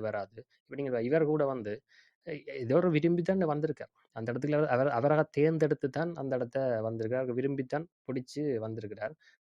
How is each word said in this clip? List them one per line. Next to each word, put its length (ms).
வராது. 380
இப்ப 200
நீங்க 260
இவர் 240
கூட 200
வந்து, 280
எ-, 160
ஏதோ 200
ஒரு 160
விரும்பி 320
தான் 220
வந்திருக்கார். 460
அந்த 140
இடத்துல 380
அவர், 220
அவராக 420
தேர்ந்தெடுத்து 580
தான் 260
அந்த 200
இடத்த 220
வந்திருக்கார், 400
அவருக்கு 180
விரும்பித்தான் 480
பிடிச்சு 400
வந்திருக்கிறார். 560